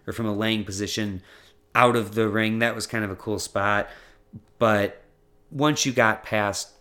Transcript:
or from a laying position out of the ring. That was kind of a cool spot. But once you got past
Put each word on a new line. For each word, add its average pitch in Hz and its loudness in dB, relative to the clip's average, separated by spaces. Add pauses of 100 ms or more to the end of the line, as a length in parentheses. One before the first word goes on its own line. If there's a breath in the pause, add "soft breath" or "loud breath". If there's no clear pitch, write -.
or 101 -8
from 113 -4
a 104 -2
laying 110 0
position 98 -6 (500 loud breath)
out 120 6
of 104 -2
the 110 2
ring. 110 0
That 117 0
was 110 -6
kind 110 -4
of 101 -6
a 95 -8
cool 104 -6
spot. 101 -2 (680 loud breath)
But 104 2 (480)
once 147 0
you 139 0
got 120 4
past 104 -2 (120)